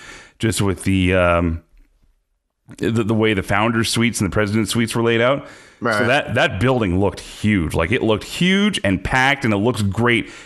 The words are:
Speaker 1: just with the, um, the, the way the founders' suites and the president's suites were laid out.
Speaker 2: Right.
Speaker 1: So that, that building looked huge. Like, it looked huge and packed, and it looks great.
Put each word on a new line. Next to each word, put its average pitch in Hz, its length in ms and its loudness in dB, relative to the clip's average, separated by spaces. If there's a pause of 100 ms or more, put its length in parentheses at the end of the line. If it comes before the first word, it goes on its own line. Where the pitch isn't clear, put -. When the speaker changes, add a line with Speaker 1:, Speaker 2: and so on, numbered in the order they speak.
(380)
Speaker 1:
just - 220 0
with 98 240 -2
the, 95 300 2
um, 87 480 2 (1160)
the, - 120 -2
the 110 240 0
way 110 180 2
the 95 100 0
founders' 110 480 0
suites 117 300 0
and 92 100 0
the - 40 -6
president's 107 380 0
suites 113 220 -2
were 117 80 0
laid 117 180 2
out. 135 260 0 (340)
Speaker 2:
Right. 113 180 0
Speaker 1:
So 104 80 0
that, 123 280 0
that 127 260 0
building 113 400 0
looked 98 200 -2
huge. 101 540 -2
Like, 85 180 0
it - 100 0
looked 107 220 0
huge 196 580 0
and 98 200 0
packed, 135 420 0
and 110 100 2
it 101 40 0
looks 107 240 0
great. 113 460 0 (180)